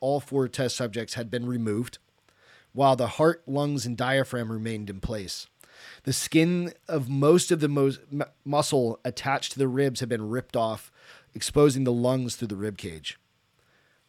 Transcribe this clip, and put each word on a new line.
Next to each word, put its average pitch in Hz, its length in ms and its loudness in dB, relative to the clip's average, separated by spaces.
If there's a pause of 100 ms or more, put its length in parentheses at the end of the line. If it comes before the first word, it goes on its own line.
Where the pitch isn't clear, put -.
all 139 200 2
four 135 260 0
test 123 300 -2
subjects 113 380 -6
had 117 180 -8
been 120 140 -4
removed, 117 520 -2 (720)
while 135 220 6
the 120 140 0
heart, 160 400 2
lungs, 143 380 -2
and 120 100 -4
diaphragm 123 560 0
remained 110 360 -6
in 95 120 -8
place. 104 480 -8 (540)
The 135 100 -2
skin 175 640 2 (140)
of 139 200 -2
most 143 420 4
of 160 100 2
the 151 80 2
mo-, 139 240 2 (180)
mu-, 143 140 -4 (200)
muscle 139 580 2
attached - 500 -4
to - 60 -12
the 135 100 2
ribs 131 320 0
had 123 100 -4
been 110 180 -4
ripped 123 260 -6
off, 110 380 -2 (420)
exposing 135 500 2
the 127 80 2
lungs 123 440 0
through 113 120 -6
the 101 80 -6
rib 101 200 -6
cage. 82 420 -12 (920)